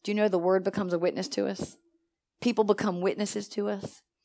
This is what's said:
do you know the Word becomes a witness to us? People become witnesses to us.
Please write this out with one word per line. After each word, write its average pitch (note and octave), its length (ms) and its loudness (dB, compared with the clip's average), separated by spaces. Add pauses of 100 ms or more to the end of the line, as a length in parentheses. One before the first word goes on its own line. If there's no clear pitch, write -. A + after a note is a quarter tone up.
do G3+ 80 -2
you G#3 40 2
know G#3+ 120 4
the F#3 100 2
Word F#3 240 4
becomes F#3+ 300 -2
a E3+ 80 2
witness F3+ 300 0
to G3 180 -2
us? - 300 -6 (640)
People A3+ 240 2
become G3 340 0
witnesses G3+ 480 -2
to G#3 220 -4
us. G3+ 320 -8 (240)